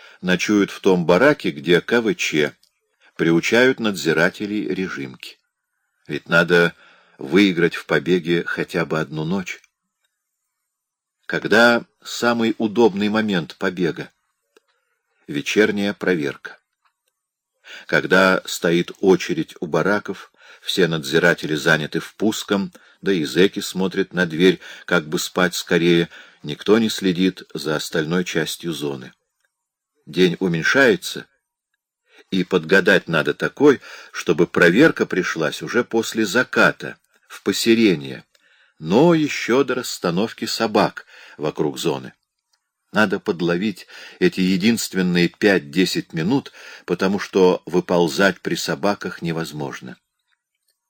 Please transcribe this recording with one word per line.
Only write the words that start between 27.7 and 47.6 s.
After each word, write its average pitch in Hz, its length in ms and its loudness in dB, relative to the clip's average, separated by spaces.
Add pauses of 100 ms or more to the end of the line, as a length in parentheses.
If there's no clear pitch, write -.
остальной 82 480 -4
частью 85 500 -6
зоны. 69 420 -10 (920)
День 87 320 0
уменьшается, 90 880 0 (1040)
и 92 140 -2
подгадать 90 640 2
надо 76 260 -2
такой, 127 460 2 (320)
чтобы 85 340 -2
проверка 104 600 4
пришлась 82 540 -4
уже 101 220 -2
после 113 420 -2
заката, 98 760 0 (280)
в - 160 -20
посерение, 92 800 0 (540)
но 127 340 4
ещё 139 520 0
до 127 100 -6
расстановки 107 680 -6
собак 107 600 -2 (320)
вокруг 76 420 -4
зоны. 67 340 -6 (800)
Надо 101 280 0
подловить 90 640 -2 (340)
эти 92 200 0
единственные 92 880 0
пять-десять 87 880 0
минут, 92 380 -2 (340)
потому 95 320 -2
что 92 480 2